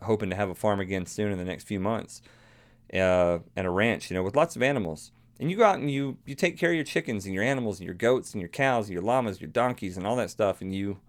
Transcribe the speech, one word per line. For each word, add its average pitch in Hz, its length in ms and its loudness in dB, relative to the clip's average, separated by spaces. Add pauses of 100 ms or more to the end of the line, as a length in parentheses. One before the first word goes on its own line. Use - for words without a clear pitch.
hoping 107 300 0
to 92 40 -2
have 101 140 0
a 85 60 -8
farm 101 240 2
again 92 260 -2
soon 104 260 -2
in 95 60 -2
the 90 80 -4
next 90 200 -6
few 101 140 -4
months, 107 440 -4 (680)
uh, 92 460 4 (160)
and 95 120 0
a - 20 2
ranch, 98 400 2
you 90 60 -4
know, 92 80 0
with 101 120 -4
lots 165 200 2
of 117 80 -2
animals. 104 480 -2 (280)
And 143 100 -2
you 190 80 -2
go 233 60 6
out 196 160 6
and 143 100 -2
you, 139 360 -2
you 135 100 -10
take 170 220 0
care 170 120 2
of 175 60 2
your 151 80 0
chickens 113 420 -2
and 98 80 -4
your 95 100 0
animals 117 360 0
and 87 60 -10
your 90 100 -8
goats 123 380 2
and 101 80 -6
your 85 80 -8
cows 127 360 2
and 98 80 -8
your 87 80 -2
llamas, 110 400 0
your - 80 -12
donkeys 117 480 -2
and 92 80 -4
all 117 120 0
that 101 120 -2
stuff, 98 320 0
and 95 140 -6
you, 98 340 -4